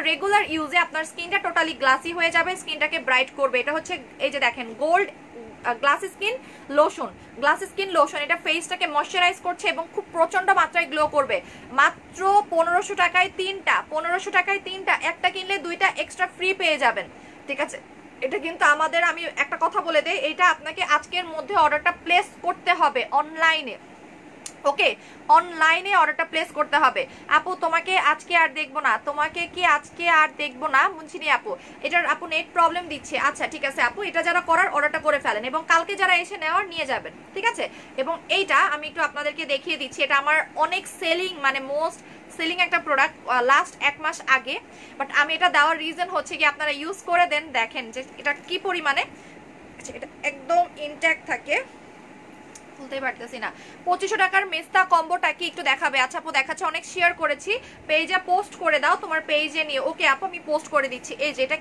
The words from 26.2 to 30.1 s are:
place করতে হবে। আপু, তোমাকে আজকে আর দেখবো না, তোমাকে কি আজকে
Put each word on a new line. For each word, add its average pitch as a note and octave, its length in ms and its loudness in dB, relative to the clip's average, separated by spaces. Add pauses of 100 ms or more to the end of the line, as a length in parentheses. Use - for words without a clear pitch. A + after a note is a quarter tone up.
place D#4+ 260 -2
করতে D4 260 2
হবে। B3+ 180 4 (360)
আপু, E4 140 -2 (120)
তোমাকে E4 300 0 (180)
আজকে D#4 220 -4 (100)
আর D#4+ 60 2 (100)
দেখবো C#4+ 280 -6
না, A#3 60 4 (140)
তোমাকে D4+ 340 -2 (120)
কি F4+ 80 -8 (140)
আজকে D4 300 -6 (160)